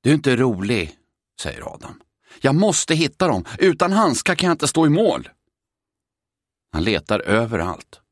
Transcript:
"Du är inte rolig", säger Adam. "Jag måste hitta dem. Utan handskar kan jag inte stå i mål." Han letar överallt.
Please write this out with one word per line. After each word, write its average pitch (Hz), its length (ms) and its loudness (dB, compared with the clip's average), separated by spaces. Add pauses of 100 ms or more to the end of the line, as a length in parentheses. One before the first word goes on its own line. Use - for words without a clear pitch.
"Du 123 100 0
är 151 40 6
inte 139 220 2
rolig", 104 600 -2 (420)
säger - 340 -10
Adam. - 280 -20 (380)
"Jag 135 140 4
måste 180 400 0
hitta 160 340 0
dem. 98 160 -2 (140)
Utan 185 340 2
handskar 196 420 0
kan 180 120 -2
jag 170 80 2
inte 147 140 -4
stå 160 180 2
i 147 40 4
mål." 151 380 0 (1400)
Han 80 120 -2
letar 101 360 -2
överallt. 104 800 -4 (120)